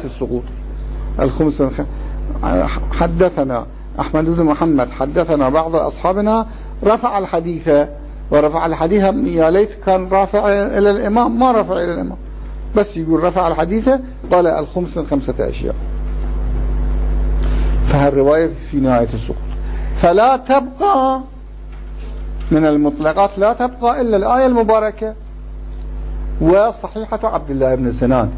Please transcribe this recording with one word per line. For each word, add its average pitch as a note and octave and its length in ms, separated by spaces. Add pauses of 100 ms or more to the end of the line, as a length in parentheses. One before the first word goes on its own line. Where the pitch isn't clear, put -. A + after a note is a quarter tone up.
السقوط. B2 380 (800)
الخمس C#3+ 400
من C3+ 100
خ-، - 760
آه، F3 220 (260)
حدثنا E3 760 (340)
أحمد D#3 240
بن E3 200
محمد، D3 460
حدثنا D3 580
بعض D#3+ 280
أصحابنا، G#3 680 (380)
رفع A3+ 340
الحديث، E3+ 520 (600)
ورفع D3+ 360
الحديث E3 360 (240)
يا E3 240
ليت G#3 200 (160)
كان F#3 220
رافع G3 440
إلى G3+ 380
الإمام، A3+ 480
ما B3+ 140
رفع F#3+ 200
إلى F3 220
الإمام، - 220 (600)
بس G#3 200
يقول: D#3+ 280
"رفع F3 240
الحديث"، F3 420 (420)
قال: F3 140
"الخمس D#3 500
من D3+ 100
خمسة C#3 320
أشياء". B1+ 360 (2250)
فهالرواية C#3+ 640 (200)
في D3 60
نهاية B2 380
السقوط، - 220 (580)
فلا G#3 420
تبقى C4 840 (1300)
من D#3 160
المطلقات، D3+ 720
لا G#3 140
تبقى B3 480
إلا A3+ 160
الآية B3 300
المباركة A3 680 (1300)
وصحيحة G#3 840
عبد D3+ 280
الله C3 240
بن B2+ 180
سنان A#2+ 460